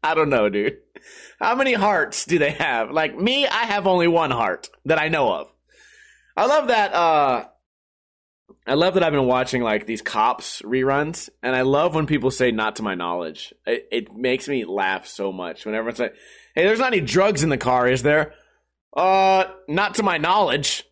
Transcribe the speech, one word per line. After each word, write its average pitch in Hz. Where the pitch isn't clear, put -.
I 156
don't 156
know, 110
dude. 104
How 233
many 269
hearts 196
do 170
they 147
have? 123
Like 156
me, 254
I 220
have 196
only 180
one 165
heart 113
that 156
I 156
know 139
of. 73
I 202
love 277
that, 220
uh, 147
I 123
love 170
that 185
I've 160
been 139
watching, 127
like, 107
these 113
Cops -
reruns, 139
and 127
I 127
love 143
when 156
people 135
say, 127
"Not 107
to 110
my 98
knowledge." 87
It, -
it 107
makes 127
me 131
laugh 95
so 98
much 90
whenever 110
it's 117
like, 120
"Hey, 165
there's 220
not 254
any 190
drugs 156
in 160
the 139
car, 123
is 127
there?" 151
"Uh, 190
not 196
to 226
my 180
knowledge." 156